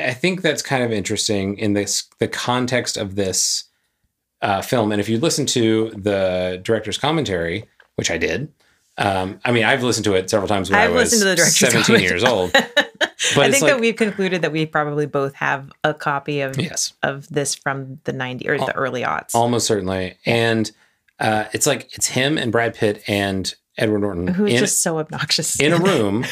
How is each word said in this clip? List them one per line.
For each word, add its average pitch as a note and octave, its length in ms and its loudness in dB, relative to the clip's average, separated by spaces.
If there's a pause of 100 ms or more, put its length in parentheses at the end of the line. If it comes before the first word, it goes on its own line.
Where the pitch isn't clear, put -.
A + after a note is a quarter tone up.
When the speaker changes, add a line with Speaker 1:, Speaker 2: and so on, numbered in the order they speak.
Speaker 1:
I B2 40 0
think F3+ 280 -2
that's D3 200 0
kind B2+ 220 0
of A2+ 80 0
interesting G2+ 640 -2
in G#2 160 0
this, G2+ 300 -2 (160)
the A2+ 80 2
context B2 720 -2
of G2+ 180 -6
this, - 480 0 (800)
uh, G2 200 0
film. A2 300 2
And G#2 100 0
if G#2 80 -2
you A#2 100 0
listen D3+ 280 0
to A2 480 2
the F#2 680 0
director's G#2+ 340 -2
commentary, G2 680 -2 (300)
which - 160 -2
I E2 60 -2
did, E2+ 340 -2 (480)
um, F#2+ 460 -2
I B2+ 60 0
mean, A#2 120 2
I've B2 200 2
listened A2 220 0
to G2+ 100 2
it F#2 140 0
several G2 180 2
times F#2+ 220 0
when G#3 100 4
Speaker 2:
I've - 120 4
Speaker 1:
I - 20 0
was A#3+ 180 2
Speaker 2:
listened A3+ 100 4
to G3 80 4
the F3+ 60 2
director's E3 220 4
Speaker 1:
seventeen A#2 420 4
years F2+ 240 2
Speaker 2:
commentary. A2+ 420 2
Speaker 1:
old. - 260 0
Speaker 2:
<laughs> - 20 -20 (420)
Speaker 1:
But C#3+ 100 6
Speaker 2:
I - 20 6
Speaker 1:
it's - 100 4
Speaker 2:
think D#3 100 2
that C#4+ 60 6
Speaker 1:
like A#3+ 80 -2
Speaker 2:
we've A3+ 140 2
concluded F#3+ 480 0
that D#3 80 0
we D#3 160 0
probably D3 400 -2
both C#3 260 -2
have C#3 380 -4 (120)
a D3+ 80 2
copy C#3+ 500 -2
of, C3+ 180 -4
Speaker 1:
Yes. - 420 -4
Speaker 2:
of C#3+ 280 -4
this C#3+ 260 -2
from C3+ 480 -6
the C#3 100 -4
nineties B2+ 340 -6
or D3 80 -10
Speaker 1:
Al-, C3 120 -4
Speaker 2:
the - 80 -2
early B2 260 -4
aughts. - 320 -4
Speaker 1:
almost A#2 320 2
certainly. F#2 520 -2 (100)
And, A#2 440 2 (480)
uh, G#2+ 320 0
it's - 140 -2
like, C3+ 300 -2
it's - 100 -4
him C#3 320 0
and A#2+ 140 -2
Brad A#2 240 0
Pitt G#2 320 0
and G2 460 -2 (240)
Edward G#2+ 220 0
Norton G2 280 -2
Speaker 2:
Who's G3+ 260 0
Speaker 1:
in, A#2+ 60 4
Speaker 2:
just - 220 0
so E3 180 -2
obnoxious. D3+ 600 -4
Speaker 1:
in D3 140 4
a E3+ 40 4
room, B2+ 540 2